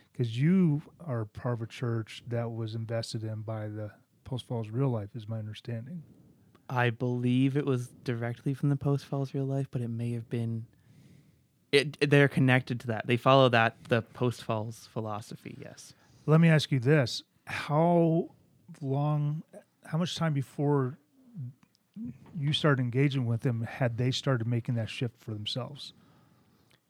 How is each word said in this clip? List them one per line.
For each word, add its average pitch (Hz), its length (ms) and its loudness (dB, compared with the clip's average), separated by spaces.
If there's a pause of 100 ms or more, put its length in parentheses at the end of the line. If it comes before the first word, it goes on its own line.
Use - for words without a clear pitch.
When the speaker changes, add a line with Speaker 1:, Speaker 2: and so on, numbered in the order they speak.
(140)
Speaker 1:
'cause 117 240 -2
you 156 460 4 (160)
are 120 260 -4
part - 300 -6
of 110 80 -6
a 110 40 -6
church 113 600 -6
that 117 240 -4
was 113 240 -6
invested 113 480 -6
in 110 180 -6
by 107 280 -6
the 107 220 -8 (320)
Post 127 220 -8
Falls 113 240 -6
Real 127 200 0
Life, 107 260 -4
is 107 120 -12
my 110 120 -6
understanding. 117 640 -10 (640)
Speaker 2:
I 123 220 2
believe 123 640 0
it 147 80 -2
was 127 220 -2 (160)
directly 120 500 -4
from 143 160 0
the 143 80 2
Post 143 280 0
Falls 139 280 -6
Real 135 120 -2
Life, 135 260 -2
but 127 100 -4
it 117 80 -6
may 117 220 -4
have 117 180 -8
been, 117 380 -4 (1040)
it, 143 260 2 (120)
they're 143 200 8
connected 127 520 2
to - 60 -12
that. 110 200 -4
They 123 100 2
follow 135 320 6
that, 113 360 2
the 117 180 2
Post - 400 -4
Falls 113 420 -6
philosophy, - 720 -10
yes. - 360 -20 (320)
Speaker 1:
Let 151 120 8
me 165 100 8
ask 156 220 4
you 135 80 2
this. 135 440 2 (240)
How 165 840 2 (500)
long, 147 640 0 (420)
how - 120 -4
much 170 180 -2
time 165 180 0
before 139 640 0 (1400)
you 151 180 -2
started 139 280 4
engaging 131 440 0
with 117 160 0
them 117 220 0
had 117 340 -2
they 127 140 0
started 117 360 0
making 120 280 -2
that 110 140 -2
shift - 320 -8
for 113 120 -10
themselves? 123 600 -10 (960)